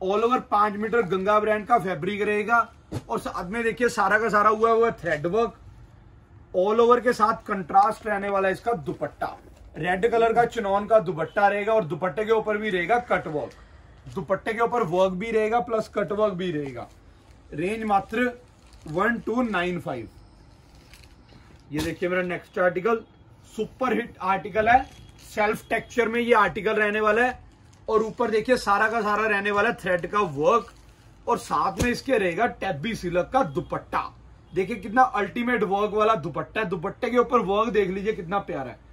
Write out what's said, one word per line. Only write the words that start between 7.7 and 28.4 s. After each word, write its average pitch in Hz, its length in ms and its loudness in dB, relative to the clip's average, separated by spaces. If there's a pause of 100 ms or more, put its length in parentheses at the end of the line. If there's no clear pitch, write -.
रहने 202 220 -2
वाला 196 180 2
है 185 60 2
इसका 233 280 -2
दुपट्टा। 151 540 -8 (420)
Red 185 340 0
color 226 220 4
का 233 120 4
चिनॉन 208 400 -2
का 220 160 6
दुपट्टा 165 460 0
रहेगा, 202 260 0
और 220 120 2
दुपट्टे 180 400 -4
के 214 60 0
ऊपर 220 260 0
भी 214 120 -4
रहेगा 185 320 0
कट 190 260 -2
वर्क, 147 260 -6 (640)
दुपट्टे 196 380 -4
के 220 80 -2
ऊपर 233 240 0
work 185 280 2
भी 214 180 -6
रहेगा 214 300 2
plus 220 340 -4
कट 208 160 -2
वर्क 208 220 0
भी 180 180 -6
रहेगा। 135 360 -8 (680)
range 196 300 -6
मात्र 220 480 0 (560)
वन 202 320 0
टू 226 240 -2
नाइन 180 360 -2
फ़ाइव। 120 300 -10 (1600)
ये 151 100 -4
देखिए 165 280 -4
मेरा 180 140 0
next 180 360 -8
article, 180 400 0 (480)
super 240 460 -4
hit 220 300 -4
article 190 460 0
है, 254 140 6 (420)
Self 208 440 -4
texture 226 380 -2
में 226 120 -2
ये 233 160 2
article 202 380 2
रहने 208 280 0
वाला 214 220 4
है, 254 180 -2 (460)
और 220 160 2
ऊपर 220 280 -2
देखिए 233 260 2